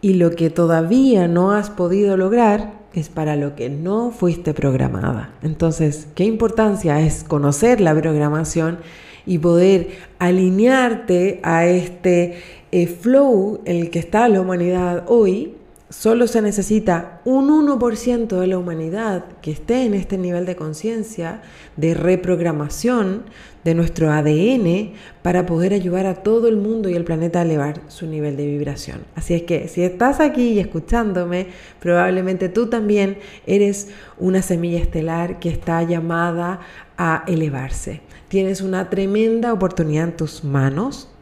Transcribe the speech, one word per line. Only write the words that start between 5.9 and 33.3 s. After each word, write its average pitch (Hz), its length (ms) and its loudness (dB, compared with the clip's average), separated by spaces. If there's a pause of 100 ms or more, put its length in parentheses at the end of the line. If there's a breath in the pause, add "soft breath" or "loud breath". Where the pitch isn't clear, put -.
¿qué 180 120 0
importancia 214 760 2
es 160 220 0
conocer 151 580 2
la 156 180 4
programación 160 800 -2 (480 loud breath)
y 180 140 -2
poder 175 500 4 (300 loud breath)
alinearte 190 1200 2
a 170 240 2
este, 175 720 0 (340 loud breath)
eh, 175 140 2
flow 220 800 2
en 175 120 -2
el 170 120 -2
que 170 80 -4
está 214 320 2
la 196 120 4
humanidad 180 680 0
hoy? 208 480 2 (340)
Solo 233 380 2
se 233 160 0
necesita 202 840 -2
un 269 240 2
uno 294 300 4
por 226 180 0
ciento 226 440 -2
de 185 40 0
la 185 140 0
humanidad 175 680 -6 (160)
que - 80 -10
esté 240 360 -2
en 208 100 0
este 190 240 -4
nivel 180 260 -2
de 180 100 -6
conciencia, 175 840 -8 (360 loud breath)
de 160 180 0
reprogramación 180 1300 0 (400 loud breath)
de 165 100 2
nuestro 165 380 2
A 151 100 2
D 156 320 4
N, 202 400 0 (300 loud breath)
para 175 240 0
poder 170 260 0
ayudar 185 320 0
a 190 80 -2
todo 226 340 2
el 220 100 2
mundo 214 320 -2
y 180 40 -2
el 170 120 -2
planeta 165 340 -2
a - 20 0
elevar 151 460 -2
su - 180 -14
nivel 151 320 -6
de 147 80 -4
vibración. 143 540 -6 (160)
Así 165 180 -4
es 170 80 0
que, 170 260 -4
si - 140 -4
estás 190 380 0
aquí 247 300 2
y 214 100 2
escuchándome, 180 880 -2 (320 loud breath)
probablemente 185 720 0
tú 220 180 0
también 208 500 0 (300 loud breath)